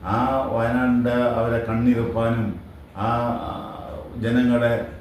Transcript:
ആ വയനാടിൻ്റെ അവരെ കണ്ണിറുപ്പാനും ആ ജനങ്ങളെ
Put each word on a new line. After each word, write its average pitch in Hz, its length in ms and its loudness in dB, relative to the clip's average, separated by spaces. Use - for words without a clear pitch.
ആ - 20 2
വയനാടിൻ്റെ 120 600 2
അവരെ 117 280 0
കണ്ണിറുപ്പാനും 113 800 0
ആ 117 40 0
ജനങ്ങളെ 120 500 4